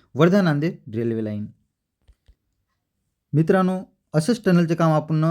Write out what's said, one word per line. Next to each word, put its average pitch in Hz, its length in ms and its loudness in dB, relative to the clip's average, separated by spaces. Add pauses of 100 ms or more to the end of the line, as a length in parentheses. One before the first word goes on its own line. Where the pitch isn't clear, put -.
(160)
वर्धा 175 260 4
नांदेड 151 540 -2
रेल्वे 113 280 -4
लाईन. 107 220 -6 (1900)
मित्रांनो, 185 500 0 (300)
असंच 160 320 -2
टनलचं 170 300 2
काम 165 160 0
आपण 156 400 -2